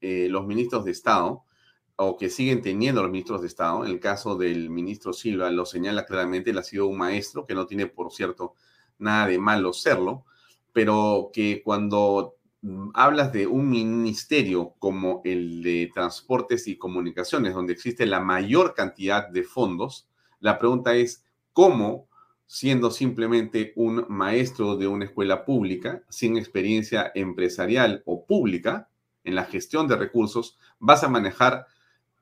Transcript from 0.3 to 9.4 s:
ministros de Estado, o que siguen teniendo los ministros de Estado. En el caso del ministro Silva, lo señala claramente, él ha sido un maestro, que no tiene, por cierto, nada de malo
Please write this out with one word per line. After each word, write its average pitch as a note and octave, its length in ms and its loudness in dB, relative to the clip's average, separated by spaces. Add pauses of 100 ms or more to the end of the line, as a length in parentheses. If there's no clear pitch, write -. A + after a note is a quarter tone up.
ministros A2 400 -2
de F#2 60 -4
Estado, G2+ 520 0 (520)
o F#2+ 220 0
que F#2 120 -4
siguen B2+ 320 0
teniendo G#2+ 400 0
los F#2 100 -2
ministros F#2+ 300 -6
de F2 60 -8
Estado. E2+ 380 -2
En G2+ 60 -4
el F2+ 80 -6
caso G2+ 360 -2
del E2+ 340 -2
ministro F#2 440 -6
Silva, F#2 380 -2
lo F2+ 140 -2
señala F#2+ 400 -4
claramente, F#2 460 -2
él G2 60 -2
ha F2+ 60 -6
sido G2 240 -2
un G2 100 -2
maestro, G2 480 -4
que - 100 -8
no F#2+ 100 -2
tiene, G2 220 -4
por F2 240 -10
cierto, F2+ 440 -6 (440)
nada G#2+ 280 2
de F#2 120 2
malo G2 340 2